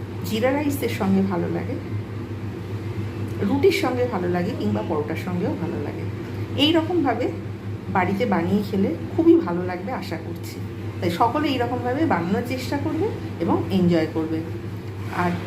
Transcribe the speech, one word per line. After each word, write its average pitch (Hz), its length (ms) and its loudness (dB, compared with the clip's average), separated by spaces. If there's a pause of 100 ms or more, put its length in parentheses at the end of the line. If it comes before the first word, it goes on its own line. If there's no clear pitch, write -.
(260)
জিরা 226 300 2
রাইসের 285 440 0
সঙ্গে 196 220 4 (100)
ভালো 175 240 0
লাগে, 175 200 -2 (1700)
রুটির 269 340 4
সঙ্গে 247 220 2 (100)
ভালো 180 220 0
লাগে 180 240 0
কিংবা 208 280 0
পরোটার 151 380 -2
সঙ্গেও 180 260 -2 (100)
ভালো 147 240 -4
লাগে। - 180 -6 (580)
এই 302 160 6
রকমভাবে 277 480 2 (720)
বাড়িতে 196 280 2 (100)
বানিয়ে 185 340 2
খেলে 208 220 2 (220)
খুবই 330 220 8 (120)
ভালো 175 240 0
লাগবে 185 200 -6 (120)
আশা 165 240 -6
করছি। - 300 -8 (440)
তাই 180 100 2 (100)
সকলে 302 340 4
এইরকমভাবে 247 480 0 (100)
বানানোর 190 400 2
চেষ্টা 262 320 -2
করবে 320 220 0 (380)
এবং 262 120 4 (200)
এনজয় 170 400 6
করবে। 160 220 0 (840)
আর 180 80 2 (160)